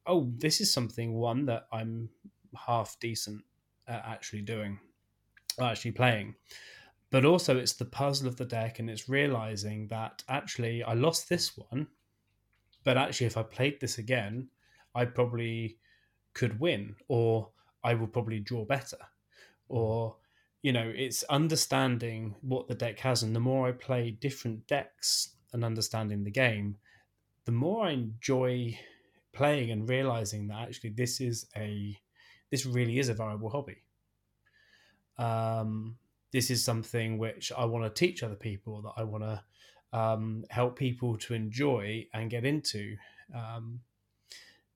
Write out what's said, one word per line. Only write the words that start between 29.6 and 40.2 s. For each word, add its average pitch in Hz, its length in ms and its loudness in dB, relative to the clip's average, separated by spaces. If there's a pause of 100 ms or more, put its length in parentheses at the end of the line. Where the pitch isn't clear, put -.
and 110 180 -2
realizing 117 600 0
that 107 140 -6
actually - 280 -10
this 120 300 -2
is 120 260 -2 (100)
a, 104 400 -6 (540)
this 131 160 -2
really 123 320 2
is 135 100 2
a 110 60 0
viable 110 340 -4
hobby. 139 340 -6 (1400)
Um, 113 800 -2 (360)
this 127 180 2
is 120 140 2
something 113 540 0
which 110 380 -4
I 127 80 0
wanna 113 260 0
teach 180 320 0
other 110 120 -4
people, 104 480 -8
that 107 140 -10
I 113 80 -2
wanna, 107 400 -6 (480)
um, 110 580 0